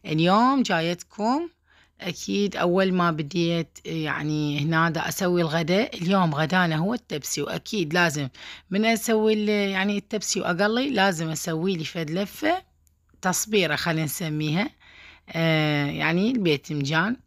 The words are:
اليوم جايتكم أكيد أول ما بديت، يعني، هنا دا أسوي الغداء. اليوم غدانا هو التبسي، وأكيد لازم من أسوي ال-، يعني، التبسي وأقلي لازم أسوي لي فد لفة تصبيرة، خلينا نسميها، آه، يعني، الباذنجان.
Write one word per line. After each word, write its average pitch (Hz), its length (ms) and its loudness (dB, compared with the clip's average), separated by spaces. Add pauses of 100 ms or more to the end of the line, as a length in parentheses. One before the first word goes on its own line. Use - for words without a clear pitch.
اليوم 208 560 4
جايتكم 208 840 -2 (520)
أكيد 196 560 -4
أول 185 360 2
ما 175 180 2
بديت، 165 760 -2
يعني، 151 760 -2
هنا 165 300 2
دا 160 180 -4
أسوي 180 320 0
الغداء. 170 640 0
اليوم 175 320 2
غدانا 160 420 2
هو 190 180 -2
التبسي، - 480 -8
وأكيد 165 520 -4
لازم 151 340 2 (420)
من 202 140 0
أسوي 220 480 2
ال-، 214 160 0
يعني، 202 500 0
التبسي - 420 -4
وأقلي 220 500 0
لازم 190 380 0
أسوي 165 480 -2
لي 160 80 -6
فد 156 260 -6
لفة 302 520 -2 (600)
تصبيرة، 180 540 0
خلينا 160 280 0
نسميها، 151 680 -2 (580)
آه، 156 580 2
يعني، 165 440 0
الباذنجان. 160 880 0 (100)